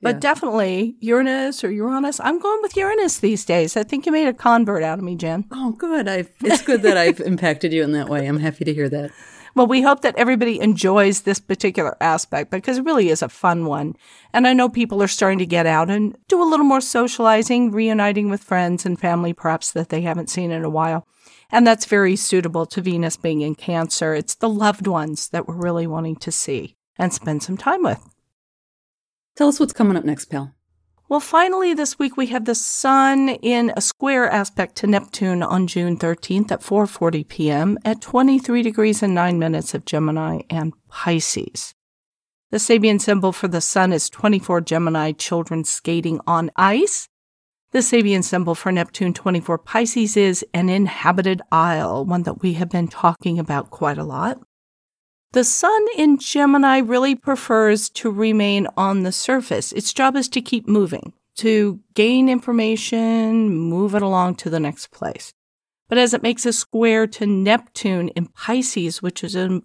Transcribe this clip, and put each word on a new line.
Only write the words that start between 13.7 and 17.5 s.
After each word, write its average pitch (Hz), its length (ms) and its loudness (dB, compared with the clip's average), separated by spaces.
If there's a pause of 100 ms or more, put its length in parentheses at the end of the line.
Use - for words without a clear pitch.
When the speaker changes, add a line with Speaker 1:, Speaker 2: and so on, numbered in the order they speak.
Speaker 1:
And 247 120 4
I 254 60 6
know 254 160 4
people 233 340 -2
are 196 60 4
starting 190 320 0
to 185 60 0
get 170 200 0
out 160 240 2
and 208 280 -2 (100)
do 349 160 4
a 330 60 4
little 302 160 4
more 269 160 4
socializing, 240 920 2